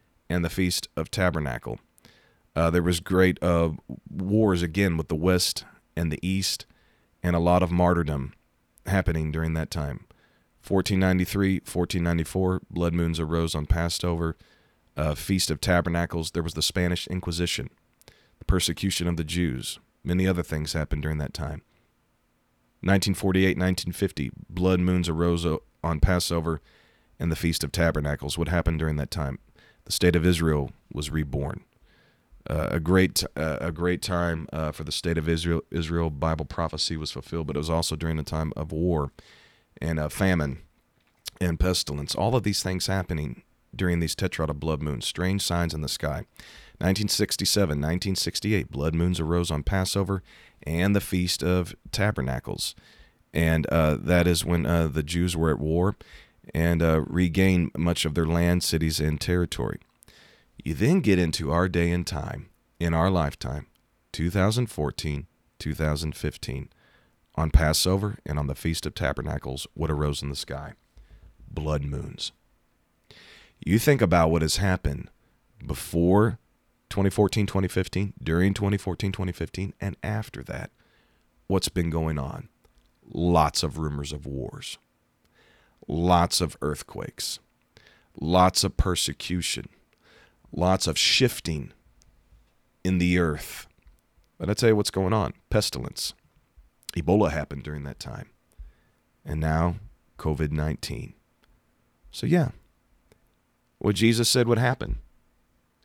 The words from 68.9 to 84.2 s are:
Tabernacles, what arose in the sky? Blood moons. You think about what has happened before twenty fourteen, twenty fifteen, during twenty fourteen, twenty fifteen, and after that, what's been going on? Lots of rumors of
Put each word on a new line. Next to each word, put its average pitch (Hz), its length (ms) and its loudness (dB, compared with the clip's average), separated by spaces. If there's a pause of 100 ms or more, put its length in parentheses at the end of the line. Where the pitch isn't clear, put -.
Tabernacles, 71 800 -4
what 78 180 -2
arose 73 300 0
in 71 80 -6
the 69 80 -8
sky? 71 380 -10 (760)
Blood 76 320 -2
moons. 71 500 -8 (1300)
You 98 200 4
think 135 240 4
about 82 280 6
what 80 120 4
has 78 160 0
happened 90 500 0 (580)
before 98 720 2 (520)
twenty 98 180 2
fourteen, 104 380 2
twenty 95 220 0
fifteen, 95 440 -2 (100)
during 87 300 2
twenty 101 240 0
fourteen, 95 360 -4
twenty 92 200 -4
fifteen, 92 480 -8
and 101 220 -6
after 107 400 -6
that, - 280 -10 (760)
what's 95 240 0
been 85 180 0
going 80 300 -2
on? - 320 -8 (600)
Lots 82 520 4
of 76 160 -4
rumors 73 340 -4
of 73 140 -10